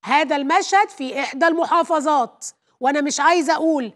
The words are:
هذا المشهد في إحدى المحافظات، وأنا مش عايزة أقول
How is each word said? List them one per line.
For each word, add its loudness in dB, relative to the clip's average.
هذا 0
المشهد 0
في -10
إحدى -2
المحافظات، 0
وأنا 0
مش -4
عايزة 2
أقول 0